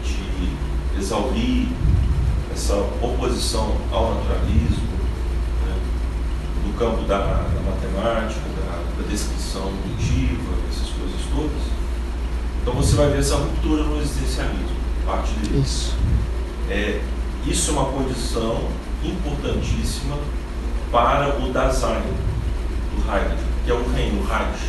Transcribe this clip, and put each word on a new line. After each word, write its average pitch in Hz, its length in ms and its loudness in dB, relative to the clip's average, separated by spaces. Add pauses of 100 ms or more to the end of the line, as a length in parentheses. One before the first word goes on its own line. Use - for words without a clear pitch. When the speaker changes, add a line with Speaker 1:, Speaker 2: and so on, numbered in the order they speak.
Speaker 1:
de - 960 -2
exaurir 107 680 2 (840)
essa - 220 2 (260)
oposição 117 760 0 (160)
ao 98 240 2
naturalismo, - 720 2 (760)
né, - 100 0 (920)
no 104 80 0
campo 113 320 0
da, 98 120 2
da - 420 2 (100)
matemática, 110 680 0 (160)
da, - 460 -4
da 95 60 -2
descrição - 600 -2 (160)
indutiva, - 680 0 (180)
essas - 200 0
coisas - 300 -2 (140)
todas. - 280 0 (1000)
Então 123 120 0
você - 220 4
vai 190 140 6
ver 143 100 2
essa 151 160 4
ruptura 147 480 2
no 151 160 0
existencialismo, - 760 0 (300)
parte - 280 0
dele. - 300 2
Speaker 2:
Isso. - 320 0 (760)
Speaker 1:
É, 101 300 0 (460)
isso - 240 0
é - 40 2
uma 139 120 2
condição 117 840 -2 (360)
importantíssima - 1120 -2 (760)
para 135 480 2
o 123 120 -2
Dasein 127 500 0 (920)
do 110 180 0
Heidegger, 95 320 0 (200)
que - 60 -2
é - 40 4
o - 200 0
reino, 101 260 0
o - 60 0
Reich - 420 -2